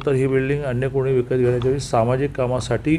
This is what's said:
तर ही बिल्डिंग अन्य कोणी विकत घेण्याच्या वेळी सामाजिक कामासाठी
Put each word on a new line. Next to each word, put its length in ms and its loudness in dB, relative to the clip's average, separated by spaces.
तर 60 2
ही 160 2
बिल्डिंग 360 0
अन्य 240 -2
कोणी 260 0
विकत 200 0
घेण्याच्या 360 2
वेळी 100 0
सामाजिक 520 0
कामासाठी 680 0